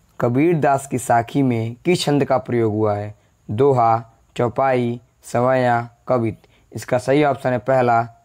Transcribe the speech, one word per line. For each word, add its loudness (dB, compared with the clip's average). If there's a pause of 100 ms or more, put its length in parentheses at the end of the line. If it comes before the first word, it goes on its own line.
(200)
कबीर 2
दास 0
की -6
साखी 0
में -2 (100)
किस 0
छंद 0
का 0
प्रयोग -2
हुआ 0
है? -8 (360)
दोहा, 2 (240)
चौपाई, -2 (240)
सवैया, 0 (180)
कवित। -2 (300)
इसका -4
सही 0
ऑप्शन -2
है -2
पहला, 2 (160)